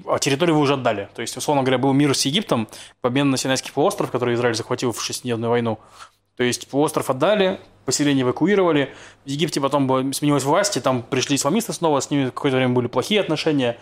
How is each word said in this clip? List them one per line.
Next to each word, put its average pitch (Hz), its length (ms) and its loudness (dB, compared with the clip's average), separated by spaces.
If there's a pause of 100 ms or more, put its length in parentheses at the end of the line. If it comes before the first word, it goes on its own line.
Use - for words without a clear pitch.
а 143 120 0
территорию 151 360 2
вы 151 60 4
уже 143 120 2
отдали. 113 420 -2
То 123 60 -8
есть, 113 160 -8
условно 139 260 0
говоря, 131 140 2
был 135 160 2
мир 139 200 2
с - 120 -2
Египтом 139 420 -2 (340)
в 123 60 -2
обмен 139 220 2
на 131 80 0
Синайский 131 340 -2
полуостров, 151 400 -2
который 120 220 -2
Израиль 117 220 0
захватил 120 360 -4
в - 100 -8
шестидневную 117 500 -6
войну. 117 280 -2 (560)
То 127 80 -2
есть 123 240 -2
полуостров 147 420 0
отдали, 185 500 2 (260)
поселение 139 380 2
эвакуировали. 160 720 2 (300)
В 139 60 -14
Египте 147 320 -2
потом 139 260 2
было, 131 240 0
сменилась 143 320 0
власть, 151 320 2
и 135 60 -2
там 127 220 0
пришли 131 340 -2
исламисты 180 340 0
снова, 151 300 0
с - 80 -8
ними 143 160 2
какое-то 131 320 0
время 127 160 2
были 123 140 2
плохие 185 340 0
отношения. 143 600 0